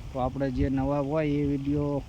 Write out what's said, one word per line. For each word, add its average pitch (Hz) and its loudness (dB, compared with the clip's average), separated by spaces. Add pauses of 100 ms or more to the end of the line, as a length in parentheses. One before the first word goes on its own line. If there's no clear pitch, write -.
(120)
તો 131 -4
આપણે 131 0
જે 135 2
નવા 135 2
હોય, 147 0
એ 143 2
વીડિયો 143 0